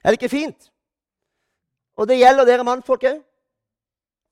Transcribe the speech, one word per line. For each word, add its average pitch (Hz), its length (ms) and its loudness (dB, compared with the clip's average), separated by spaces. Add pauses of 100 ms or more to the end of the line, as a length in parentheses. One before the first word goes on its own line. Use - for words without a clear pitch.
Er 180 80 2
det 226 80 -4
ikke 247 140 -6
fint? 294 380 -10 (1300)
Og 214 100 -4
det 254 120 0
gjelder 262 260 4
dere 247 220 2
mannfolk 247 360 -4
også. 285 200 -6 (1080)